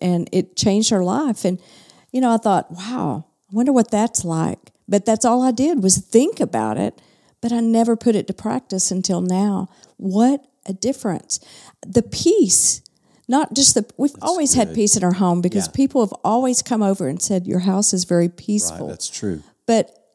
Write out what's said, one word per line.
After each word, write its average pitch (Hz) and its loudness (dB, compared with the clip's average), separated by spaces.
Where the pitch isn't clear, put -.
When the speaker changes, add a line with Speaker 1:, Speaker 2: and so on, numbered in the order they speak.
Speaker 1:
and 175 0
it 180 -2
changed 214 2
her 190 2
life. 226 -2
And, 180 0
you 254 -2
know, 240 2
I 226 2
thought, 202 0
"Wow, 180 -6
I 196 -12
wonder 254 0
what 247 4
that's 214 -2
like." 160 -4
But 196 0
that's 220 0
all 247 2
I 254 2
did 262 0
was 190 4
think 285 2
about 110 -2
it, - -4
but 233 -2
I 240 0
never 226 2
put 226 2
it 190 0
to 196 -6
practice - -4
until 180 -2
now. 185 0
What 226 0
a 196 -8
difference. - -6
The 208 2
peace, - 2
not 269 2
just 269 2
the, 214 2
we've 285 0
Speaker 2:
That's - -12
Speaker 1:
always 320 0
had 214 2
Speaker 2:
good. 160 -10
Speaker 1:
peace 208 4
in 196 0
our 180 2
home 180 0
because 180 -2
Speaker 2:
Yeah. - -14
Speaker 1:
people 269 0
have 202 -2
always 247 0
come 220 -2
over 196 0
and 175 -6
said, 185 -2
"Your 185 -2
house 190 0
is 180 -2
very 175 2
peaceful." - -6
Speaker 2:
Right, - -10
that's - -10
true. 85 -6
Speaker 1:
But 226 0